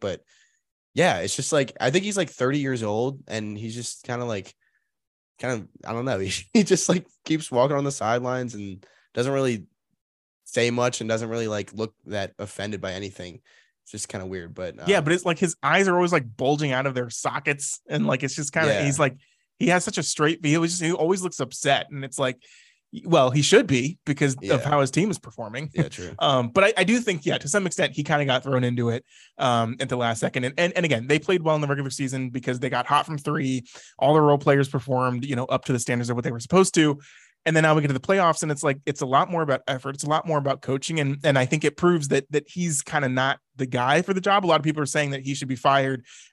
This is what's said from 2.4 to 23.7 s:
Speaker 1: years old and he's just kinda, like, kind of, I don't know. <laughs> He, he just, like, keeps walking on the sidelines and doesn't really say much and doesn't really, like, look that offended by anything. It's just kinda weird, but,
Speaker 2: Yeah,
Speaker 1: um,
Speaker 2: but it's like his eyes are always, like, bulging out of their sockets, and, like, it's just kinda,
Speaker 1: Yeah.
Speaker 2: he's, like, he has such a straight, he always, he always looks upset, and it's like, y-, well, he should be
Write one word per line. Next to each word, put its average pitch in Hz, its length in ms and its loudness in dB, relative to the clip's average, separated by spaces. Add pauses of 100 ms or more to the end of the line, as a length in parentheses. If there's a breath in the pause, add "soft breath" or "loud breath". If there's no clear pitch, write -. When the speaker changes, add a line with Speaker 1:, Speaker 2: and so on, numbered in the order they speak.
Speaker 1:
years 131 240 -4
old 123 460 -2
and 107 280 -6
he's 110 180 -10
just - 280 -12
kinda, 123 220 -6
like, 104 280 -8 (840)
kind 120 220 -4
of, - 280 -16
I 110 40 -6
don't 117 100 -6
know. 123 160 -2
<laughs> - 0 -
He, 98 140 -4 (180)
he 220 120 6
just, 175 260 2
like, 180 180 0 (160)
keeps 156 260 -4
walking 135 280 2
on 143 80 -2
the 139 80 -4
sidelines 123 640 -4
and 98 300 -12 (280 soft breath)
doesn't 127 180 -2
really 127 360 -2 (800)
say 120 260 0
much 120 280 0
and 110 80 -6
doesn't 113 220 -2
really, 113 180 -4
like, 104 260 -4
look 107 200 -6 (140)
that 98 320 -6
offended 101 420 -8
by 92 120 -6
anything. 92 460 -12 (440 soft breath)
It's - 80 -20
just - 180 -12
kinda 95 160 -10
weird, 92 300 -10
but, 92 220 -10 (100)
Speaker 2:
Yeah, 196 100 4
Speaker 1:
um, 160 60 0
Speaker 2:
but 156 100 2
it's 175 100 -2
like 170 140 -2
his 175 240 -2
eyes 175 260 2
are 180 80 2
always, 175 160 2
like, 147 140 2 (120)
bulging 147 340 0
out 131 160 0
of 131 80 -4
their 120 160 -6
sockets, 143 760 -4
and, 151 200 0
like, 139 160 0
it's 135 120 -4
just 147 160 -6
kinda, 160 180 2
Speaker 1:
Yeah. 139 140 2
Speaker 2:
he's, 139 140 0
like, 139 180 2 (440)
he 208 80 2
has 175 160 4
such - 160 -4
a 156 40 -2
straight, 160 400 0
he 151 120 2
always, 170 240 0
he 165 120 0
always 175 300 0
looks 175 180 -6
upset, 135 520 -2
and 139 120 -10
it's 135 140 -12
like, 131 240 -2 (500 soft breath)
y-, - 140 -14
well, 147 240 6
he 139 140 2
should 202 240 6
be 139 400 0